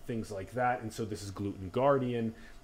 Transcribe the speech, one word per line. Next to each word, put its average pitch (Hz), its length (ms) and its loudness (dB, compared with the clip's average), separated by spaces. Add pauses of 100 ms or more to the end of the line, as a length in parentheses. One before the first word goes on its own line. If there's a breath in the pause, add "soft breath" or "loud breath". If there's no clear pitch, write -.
things 113 260 -4
like 95 220 -6
that, 123 280 2
and 110 120 -6
so 117 100 -2
this 101 180 -4
is 101 100 -8
Gluten 98 380 -4
Guardian. 123 640 4 (300 loud breath)